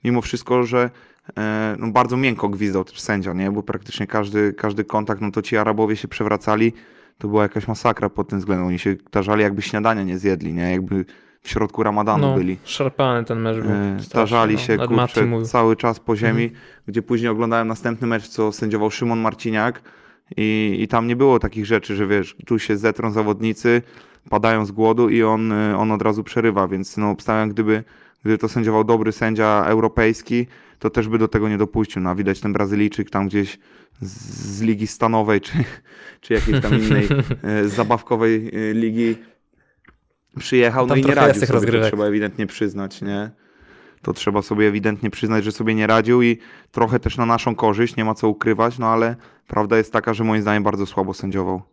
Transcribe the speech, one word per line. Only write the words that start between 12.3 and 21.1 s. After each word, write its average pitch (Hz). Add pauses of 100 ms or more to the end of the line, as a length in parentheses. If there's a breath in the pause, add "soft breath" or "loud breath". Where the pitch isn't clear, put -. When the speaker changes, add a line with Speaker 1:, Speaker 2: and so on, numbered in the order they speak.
Speaker 1:
byli. 92
Speaker 2:
szarpany 131
ten 113
mecz 113
był 110
Speaker 1:
E, 101
Speaker 2:
strasznie, 101
Speaker 1:
tarzali 110
Speaker 2:
no. 104
Speaker 1:
się, 113
Speaker 2:
Nawet 120
Speaker 1:
kurczę, 123 (200)
Speaker 2:
Mati - (100)
mówił. 113
Speaker 1:
cały 113
czas 113
po 117
ziemi, 113
Speaker 2:
Mhm. 117 (260 loud breath)
Speaker 1:
gdzie 104
później 117
oglądałem 113
następny 117
mecz, 113
co 107
sędziował 107
Szymon 117
Marciniak 110 (560 loud breath)
i, 107
i 107
tam 117
nie 120